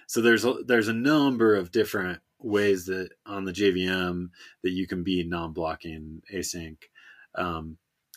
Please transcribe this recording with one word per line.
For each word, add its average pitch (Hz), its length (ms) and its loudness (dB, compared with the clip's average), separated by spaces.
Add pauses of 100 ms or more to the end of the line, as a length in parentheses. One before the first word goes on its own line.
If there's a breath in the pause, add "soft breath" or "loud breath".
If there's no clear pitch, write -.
So - 120 -4
there's 113 240 6
a, 123 120 2 (100)
there's 117 240 4
a 113 40 0
number 123 600 4
of 90 160 -2
different 98 480 0 (200)
ways 101 480 0
that 92 240 -6 (140)
on 98 200 -8
the 92 80 -6
J 98 180 4
V 92 140 0
M 90 460 -2 (320 loud breath)
that 92 80 0
you 92 140 -2
can 90 180 -4
be 90 200 0
non-blocking 80 1000 -8 (100)
async, 82 440 -8 (580 loud breath)
um, 82 420 -6 (400)